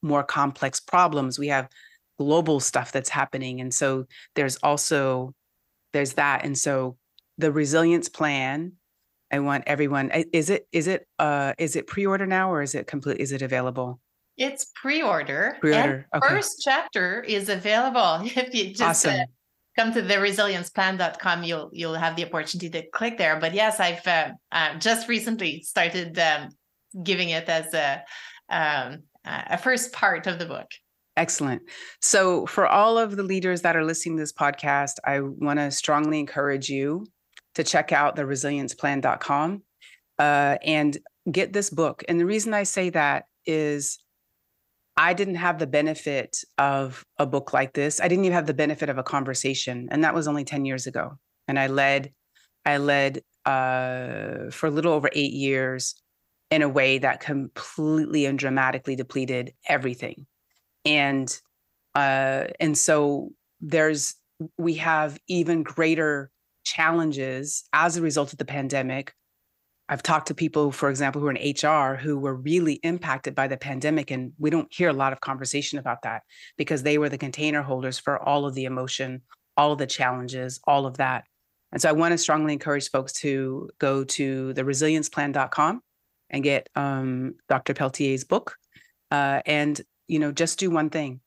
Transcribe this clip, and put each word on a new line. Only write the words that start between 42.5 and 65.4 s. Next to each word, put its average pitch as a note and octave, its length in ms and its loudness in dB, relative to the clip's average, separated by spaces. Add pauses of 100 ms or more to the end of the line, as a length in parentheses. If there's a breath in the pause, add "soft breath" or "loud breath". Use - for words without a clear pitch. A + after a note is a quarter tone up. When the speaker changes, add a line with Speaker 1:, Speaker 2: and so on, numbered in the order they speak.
Speaker 1:
I G#3 100 2
say F#3 260 0
that D3 380 2 (180)
is D3 520 0 (1000)
I E3+ 160 4
didn't F#3+ 220 -2
have E3+ 240 0
the D#3 80 -2
benefit D3 760 -2 (160)
of C#3 460 0 (140)
a C#3+ 80 2
book C3+ 260 -4
like C3+ 220 0
this. D3 260 0
I F3+ 80 2
didn't F3+ 160 4
even F3+ 100 4
have E3+ 120 2
the D3+ 80 0
benefit D3+ 340 0
of C3 100 -2
a C3 60 -4
conversation. B2+ 880 -4
And D#3 140 4
that D#3 80 4
was D#3+ 120 0
only D3 200 -2
ten C#3+ 180 -4
years C3 240 -4
ago. C#3 300 -6 (320)
And C#3 100 0
I C3+ 80 2
led, C#3 460 2 (520 soft breath)
I D3 120 4
led, C#3 440 2 (240)
uh, B2+ 1040 -2
for - 160 -4
a D3+ 40 0
little D#3 220 2
over C#3+ 180 2
eight C#3+ 220 0
years C3 640 -2 (540)
in D#3 120 4
a C#3+ 80 2
way C3+ 300 4
that C3 200 0
completely D3+ 1080 -2
and C#3 140 0
dramatically C3 560 0
depleted B2+ 580 -4 (140)
everything. C3+ 600 -2 (580)
And, C#3 420 2 (640)
uh, C3+ 520 2 (160)
and D3+ 160 2
so D3 560 2 (260)
there's, D#3 560 2 (420)
we E3 180 0
have D#3 520 0
even E3+ 360 2